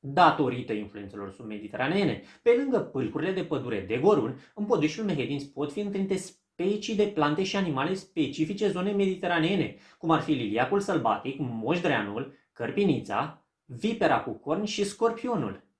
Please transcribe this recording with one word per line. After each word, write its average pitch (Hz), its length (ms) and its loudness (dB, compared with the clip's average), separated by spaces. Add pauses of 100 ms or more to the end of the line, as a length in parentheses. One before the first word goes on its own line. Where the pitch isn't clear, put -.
Datorită 139 680 4
influențelor 101 580 -8
submediteraneene, 120 920 -2 (180)
pe 240 140 8
lângă 262 240 2
pâlcurile 147 520 -2
de 180 140 -2
pădure 117 360 -2
de 107 180 -2
gorun, 143 400 4 (160)
în 208 100 -4
Podișul 180 400 0
Mehedinți 143 460 -4
pot 147 200 -4
fi 208 80 -6
întâlnite 196 360 -2
specii 208 800 -4
de 202 120 4
plante 151 360 0
și 190 120 -2
animale 170 380 0
specifice 185 760 -2
zonei 185 240 -2
mediteraneene, 180 840 2 (200)
cum 160 140 0
ar 160 100 4
fi 160 100 -2
liliacul 123 480 2
sălbatic, 135 600 0
moșdreanul, 123 1000 -2 (160)
cărpinița, 127 920 0 (200)
vipera 185 580 0
cu 117 80 -6
corni 190 360 -4
și 202 180 -2
scorpionul. 220 840 -2 (120)